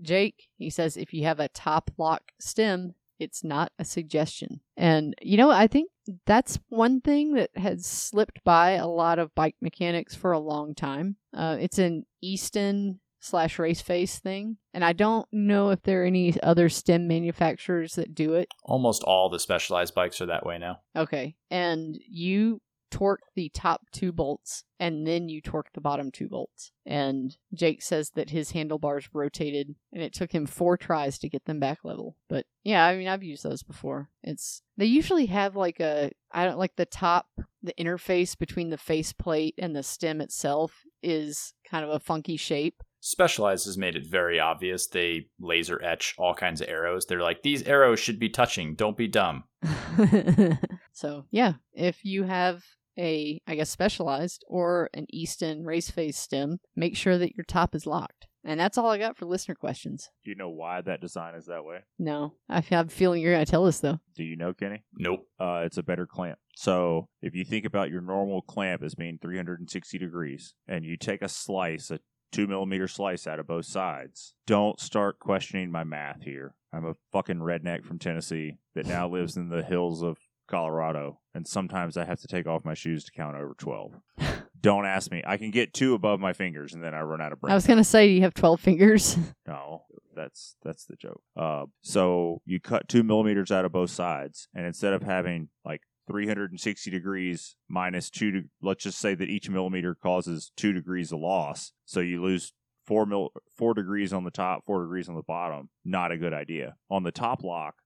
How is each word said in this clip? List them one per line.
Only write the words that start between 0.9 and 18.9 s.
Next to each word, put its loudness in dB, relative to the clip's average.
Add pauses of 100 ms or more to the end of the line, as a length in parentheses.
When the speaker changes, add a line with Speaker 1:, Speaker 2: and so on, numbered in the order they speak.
Speaker 1:
"If -8
you -2
have 2
a 0
top -2
lock 0
stem, 0 (260)
it's -8
not 0
a -4
suggestion." -2 (140)
And, 4
you 2
know, 10
I 8
think 4 (360)
that's 4 (100)
one 4
thing 4
that 2
has -2
slipped 0
by 8
a 0
lot 2
of 0
bike 2
mechanics -2
for 0
a 2
long -4
time. -4 (200)
Uh, -2
it's -2
an 2 (140)
Easton -2 (200)
slash 0
Race 0
Face 0
thing. -6 (160)
And 0
I 6
don't 2
know 4
if 2
there 2
are 4
any 4
other 8
stem 4
manufacturers 0
that -6
do 2
it. 2 (160)
Speaker 2:
Almost 2